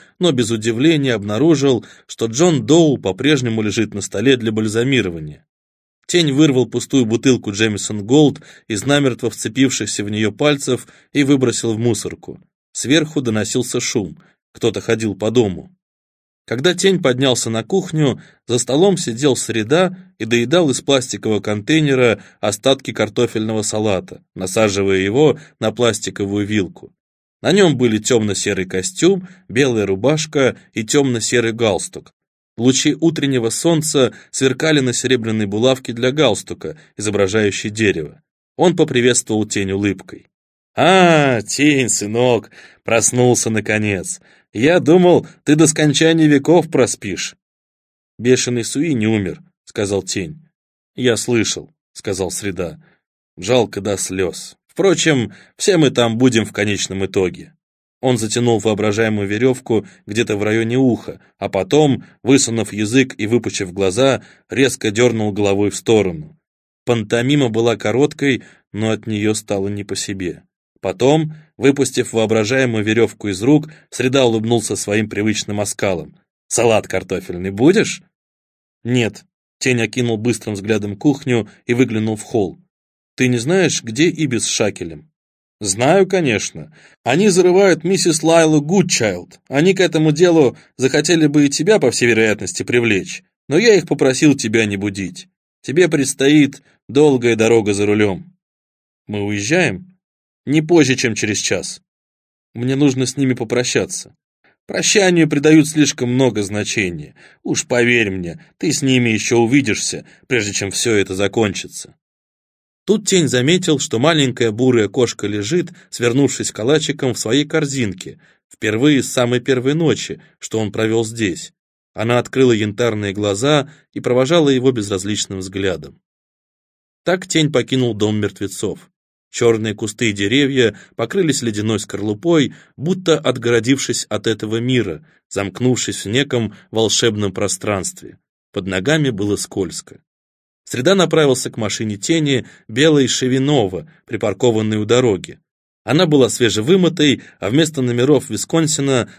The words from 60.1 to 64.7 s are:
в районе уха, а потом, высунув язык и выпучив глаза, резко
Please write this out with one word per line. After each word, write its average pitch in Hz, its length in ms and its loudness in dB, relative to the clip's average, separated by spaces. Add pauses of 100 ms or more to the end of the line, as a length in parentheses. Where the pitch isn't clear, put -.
в 101 60 -4
районе 113 360 0
уха, 127 420 0 (180)
а 98 100 -6
потом, 127 560 2 (180)
высунув 113 500 2
язык 113 460 0
и 110 80 -4
выпучив 104 460 -2
глаза, 98 500 0 (260)
резко 117 420 -2